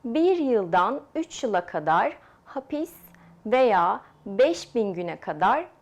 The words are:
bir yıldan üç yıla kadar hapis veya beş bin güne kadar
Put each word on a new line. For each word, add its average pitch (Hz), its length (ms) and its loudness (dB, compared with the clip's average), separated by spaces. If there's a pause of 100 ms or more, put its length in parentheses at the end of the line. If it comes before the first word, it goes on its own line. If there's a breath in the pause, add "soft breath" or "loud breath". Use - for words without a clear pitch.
bir 320 320 2
yıldan 220 640 0 (140)
üç - 300 -8
yıla 185 220 -2
kadar 165 500 0 (280 soft breath)
hapis 294 500 -8 (520 loud breath)
veya 214 540 2 (260 loud breath)
beş 254 480 0
bin 208 200 -2
güne 170 260 -8
kadar 190 440 -2 (180)